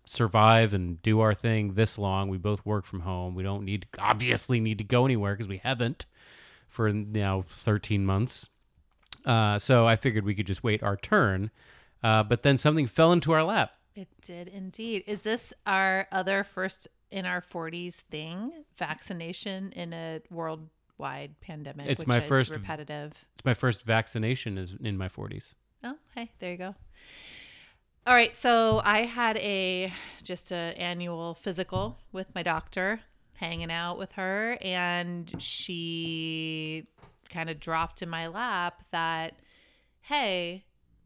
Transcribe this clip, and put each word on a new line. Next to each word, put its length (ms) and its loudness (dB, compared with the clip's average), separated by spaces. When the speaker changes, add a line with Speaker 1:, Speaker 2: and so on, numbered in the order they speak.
Speaker 1:
survive 680 6
and 300 -2
do 160 6
our 160 6
thing 400 0
this 240 2
long. 300 0
We 100 -2
both 260 -2
work 220 -2
from 140 -8
home. 340 -4
We 80 -4
don't 220 -4
need, 220 -4
obviously 600 2
need 180 0
to 60 -6
go 200 4
anywhere 320 2
'cause 120 -6
we 100 -6
haven't 480 -2
for 240 2
now 560 0
thirteen 580 2
months." 440 0
Uh, 340 4
so 300 6
I 80 6
figured 280 0
we 120 0
could 100 -4
just 160 -2
wait 220 2
our 120 0
turn. 540 2
Uh, 180 6
but 220 2
then 120 6
something 300 4
fell 240 6
into 220 4
our 100 6
lap. 300 0
Speaker 2:
It 140 -14
did 280 -14
indeed. 580 -8
Is 160 -6
this 320 -2
our 460 2
other 320 0
first 420 -8
in 140 -8
our 160 -4
forties 680 -10
thing? 420 -8
Vaccination 960 -8
in 220 -10
a 340 -8
worldwide 1120 -10
pandemic, 480 -12
Speaker 1:
It's 120 0
Speaker 2:
which 60 -6
Speaker 1:
my 120 4
Speaker 2:
is 100 -2
Speaker 1:
first 240 2
v-, 80 -8
Speaker 2:
repetitive. 640 -10
Speaker 1:
it's 120 -12
my 80 4
first 300 -2
vaccination 760 0
is 240 -8
in 160 -4
my 100 -4
forties. 460 -14
Speaker 2:
Oh, 140 -10
hey, 160 -12
there 120 -8
you 60 -10
go. 160 -8
All 60 6
right, 240 6
so 480 4
I 200 4
had 340 -2
a, 520 -2
just 300 -10
a 240 -4
annual 580 -6
physical 640 -4
with 220 -10
my 80 -6
doctor, 580 -2
hanging 340 -8
out 280 -4
with 140 -10
her, 480 -4
and 800 -4
she 1400 -6
kinda 260 -8
dropped 480 -4
in 60 -8
my 200 -6
lap 640 -4
that, 460 -4
"Hey," 600 -4